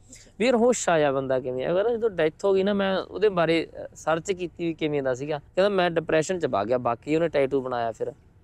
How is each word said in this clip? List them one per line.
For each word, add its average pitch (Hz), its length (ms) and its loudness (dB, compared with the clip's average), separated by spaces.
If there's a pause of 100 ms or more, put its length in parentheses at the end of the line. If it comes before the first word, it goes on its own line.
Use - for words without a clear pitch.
(380)
ਵੀ 214 80 2
ਯਾਰ 254 100 4
ਹੋਸ਼ਾ 214 420 2
ਜਿਹਾ 147 140 2
ਬੰਦਾ 131 280 0
ਕਿਵੇਂ 127 260 -4
ਆ। 170 80 0
ਕਹਿੰਦਾ 226 220 0
ਜਦੋਂ 220 140 -2
death 165 340 -2
ਹੋ 196 100 4
ਗਈ 190 80 2
ਨਾ, 202 100 0
ਮੈਂ 196 260 0
ਉਹਦੇ 190 300 -2
ਬਾਰੇ, 165 380 2
ਅਹ, - 280 -14
ਸਰਚ 165 380 -2
ਕੀਤੀ 175 340 -6
ਵੀ 165 80 -2
ਕਿਵੇਂ 147 280 -2
ਦਾ 131 120 0
ਸੀਗਾ। 143 240 -6
ਕਹਿੰਦਾ 190 300 0
ਮੈਂ 180 220 2
depression 160 480 0
'ਚ 156 80 -2
ਵਗ 104 200 0
ਗਿਆ। 123 120 2
ਬਾਕੀ 123 380 -2
ਉਹਨੇ 165 120 2
tattoo 139 340 0
ਬਣਾਇਆ 120 300 -4
ਫਿਰ, 120 200 -2 (320)